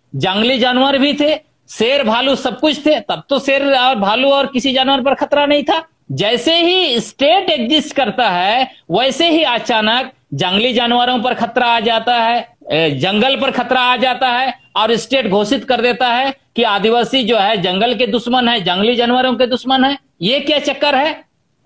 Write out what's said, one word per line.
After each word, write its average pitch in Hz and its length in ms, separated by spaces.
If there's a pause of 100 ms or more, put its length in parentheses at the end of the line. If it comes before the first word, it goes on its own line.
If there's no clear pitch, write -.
(160)
जंगली 208 420
जानवर 254 400
भी 285 160
थे, 294 260 (280)
शेर 262 360
भालू 254 300
सब - 260
कुछ 294 260
थे, 302 140
तब 170 280
तो 277 100
शेर 277 360
और 254 200
भालू 226 360
और 277 160
किसी 262 260
जानवर 262 280
पर 269 140
खतरा 285 320
नहीं 294 160
था। 320 260 (240)
जैसे 240 440
ही 339 440
state 359 500
exist 285 460
करता 233 340
है 202 420 (180)
वैसे 262 400
ही 320 120
अचानक 240 680 (220)
जंगली 190 380
जानवरों 240 460
पर 247 160
खतरा 233 320
आ 233 140
जाता 226 340
है, 233 420 (120)
ए, 156 200
जंगल 208 460
पर 254 140
खतरा 254 300
आ 247 160
जाता 254 320
है 247 260 (220)
और 226 200
स्टेट 254 320
घोषित 208 360
कर 240 160
देता 247 260
है 262 280 (220)
कि 233 60
आदिवासी 226 600
जो 226 140
है 202 240
जंगल 190 320
के 240 120
दुश्मन 240 420
है, 233 120
जंगली 185 340
जानवरों 247 400
के 247 120
दुश्मन 254 380
है। 277 140 (240)
ये 254 180
क्या 294 180
चक्कर 277 360
है? 294 300 (420)